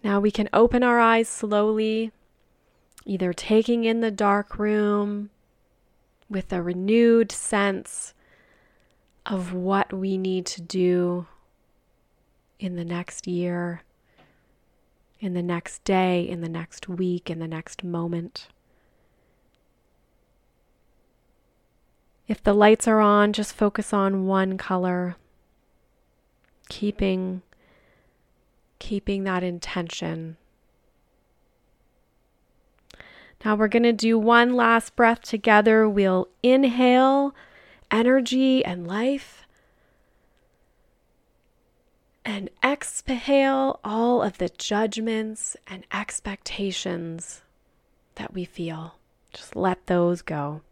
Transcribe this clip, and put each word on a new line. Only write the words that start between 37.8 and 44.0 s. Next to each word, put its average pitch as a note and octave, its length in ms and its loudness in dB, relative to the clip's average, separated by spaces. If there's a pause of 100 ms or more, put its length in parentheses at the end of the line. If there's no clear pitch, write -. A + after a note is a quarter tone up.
energy B3+ 760 2
and F3+ 220 -8
life, A#3+ 600 -4 (2750)
and G3+ 260 -6 (120)
exhale C4+ 1200 0
all A#3 400 0